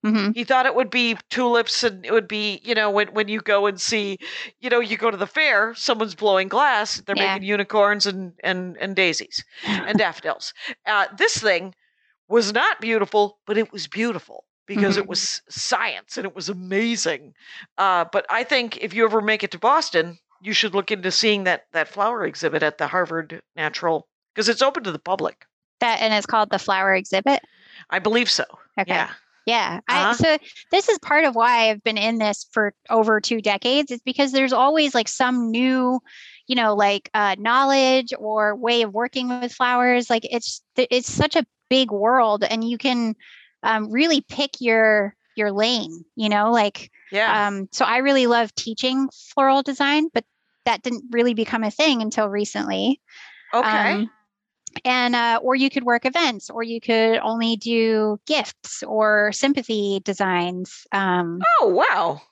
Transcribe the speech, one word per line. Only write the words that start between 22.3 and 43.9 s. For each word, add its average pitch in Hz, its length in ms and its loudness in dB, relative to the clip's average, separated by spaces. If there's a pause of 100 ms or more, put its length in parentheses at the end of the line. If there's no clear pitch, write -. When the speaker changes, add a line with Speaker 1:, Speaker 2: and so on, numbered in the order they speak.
Speaker 2:
at 151 160 -2
the 147 80 -2
Harvard 165 520 -4 (160)
Natural, 160 520 -4 (260)
'cause 220 160 -2
it's 233 140 2
open 277 220 0
to 190 60 -6
the 151 60 -8
public. - 480 -6 (340)
Speaker 1:
That, 226 220 0
and 220 100 0
it's 208 140 -2
called 214 240 0
the 196 80 -2
Flower 190 380 0
Exhibit? 196 440 0 (520)
Speaker 2:
I 185 80 -2
believe 220 320 0
so. - 140 -2 (340)
Speaker 1:
Okay. 180 140 -2
Speaker 2:
Yeah. 156 180 -2 (360)
Speaker 1:
Yeah. 202 400 -2
I, 254 160 0
Speaker 2:
Uh-huh. 214 100 2
Speaker 1:
so 311 240 2 (320)
this 381 180 2
is 415 120 2
part 302 260 2
of 254 100 0
why 233 340 4
I've 214 140 -2
been 220 140 -2
in 220 220 0
this 208 320 -2
for 208 220 0 (180)
over 220 280 4
two 226 220 -2
decades, 247 500 0
is 240 100 -8
because 262 300 0
there's 269 220 2
always, 285 400 4
like, 226 140 2
some 247 420 0
new, 254 500 2 (480)
you 254 80 -2
know, 220 200 2
like, 202 400 2
uh, 202 240 2
knowledge 262 800 2
or 214 360 0
way 240 280 0
of 202 100 -4
working 247 360 -4
with 247 220 -6
flowers. 247 600 2
Like, 226 200 0
it's, - 300 -6 (140)
th-, 254 160 2
it's 254 200 0
such 302 240 0
a 302 100 2 (260)
big 254 200 2
world, 220 520 2
and 226 240 -2
you 240 100 -4
can, 233 380 -2 (480)
um, 214 280 -2